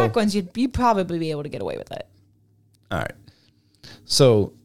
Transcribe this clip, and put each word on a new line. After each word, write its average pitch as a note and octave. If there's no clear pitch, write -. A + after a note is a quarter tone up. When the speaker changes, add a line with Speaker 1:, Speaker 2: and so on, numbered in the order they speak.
Speaker 1:
back A2
ones, G#3+
you'd, F#3
you'd B3
probably F#3+
be D#3+
able D3
to D3+
get -
away E2
with -
it. -
Speaker 2:
All F2+
right. -
So A2+